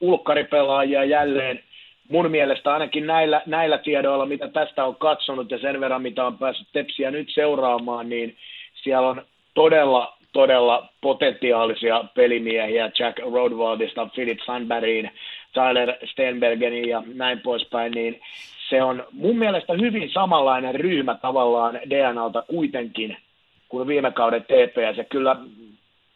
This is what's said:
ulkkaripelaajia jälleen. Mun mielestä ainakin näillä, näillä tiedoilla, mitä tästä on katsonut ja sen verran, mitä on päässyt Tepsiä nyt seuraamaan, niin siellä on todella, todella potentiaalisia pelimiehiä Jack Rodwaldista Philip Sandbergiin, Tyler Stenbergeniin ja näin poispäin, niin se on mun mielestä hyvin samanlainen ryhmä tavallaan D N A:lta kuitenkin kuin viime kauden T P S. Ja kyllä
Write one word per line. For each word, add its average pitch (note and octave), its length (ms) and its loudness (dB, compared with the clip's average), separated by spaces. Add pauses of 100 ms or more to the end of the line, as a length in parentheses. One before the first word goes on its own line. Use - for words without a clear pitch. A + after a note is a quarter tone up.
ulkkaripelaajia C#3 1040 2
jälleen. C#3 560 0 (480)
Mun D#3+ 220 2
mielestä C#3+ 420 0
ainakin D3+ 340 -2
näillä, D#3 400 2
näillä D#3 320 0
tiedoilla, C#3 480 0
mitä C#3 220 -6
tästä D3 360 -2
on C3 120 -4
katsonut C#3 540 -2
ja B2 80 -6
sen C3+ 220 -4
verran, C3 220 -2
mitä B2+ 240 -4
on A#2+ 120 -6
päässyt C3 340 -6
Tepsiä C#3+ 380 -4
nyt D3 240 -8
seuraamaan, A#2+ 720 0
niin A#2 280 -6 (460)
siellä C3 260 2
on B2+ 140 -4 (320)
todella, D3 640 4 (140)
todella B2+ 560 4 (120)
potentiaalisia A#2 1040 0 (100)
pelimiehiä A2+ 720 2 (140)
Jack A#2 200 -2
Rodwaldista A#2 880 -2
Philip A#2 400 -6
Sandbergiin, A2+ 640 -4 (420)
Tyler B2 420 2 (180)
Stenbergeniin A#2+ 760 0
ja A2+ 140 -2 (120)
näin B2+ 260 -4
poispäin, A#2 520 -4
niin A2+ 280 -4 (480)
se C3 140 2
on B2+ 300 -2
mun A#3 260 0
mielestä G3 340 0
hyvin G#3 400 0
samanlainen C3+ 640 2
ryhmä C#3+ 400 0
tavallaan A#2+ 600 0
D C3 380 0
N A#2+ 60 -6
A:lta A2+ 240 -4
kuitenkin A#2+ 760 -6 (520)
kuin B2+ 200 -6
viime C#3 220 2
kauden A#2 320 0
T - 40 -20
P A#2+ 480 4
S. - 20 -12
Ja A2+ 80 -6
kyllä C3+ 320 0 (800)